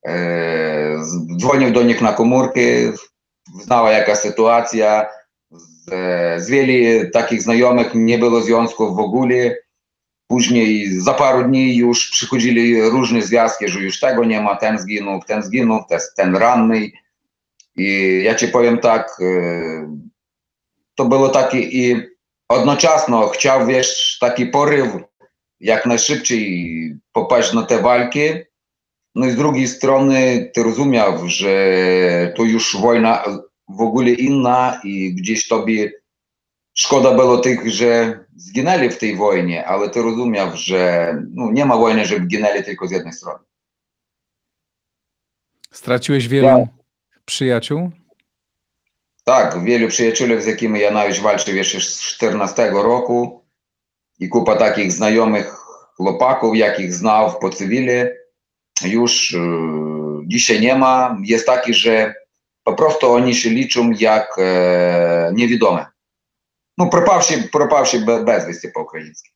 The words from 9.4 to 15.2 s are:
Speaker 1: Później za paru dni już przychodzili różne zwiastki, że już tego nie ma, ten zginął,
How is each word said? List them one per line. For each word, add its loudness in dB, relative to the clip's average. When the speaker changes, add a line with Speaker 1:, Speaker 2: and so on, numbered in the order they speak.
Speaker 1:
Później 0
za 0
paru 2
dni 2
już 2
przychodzili 2
różne 0
zwiastki, 0
że -6
już -6
tego 0
nie 0
ma, -2
ten -2
zginął, -8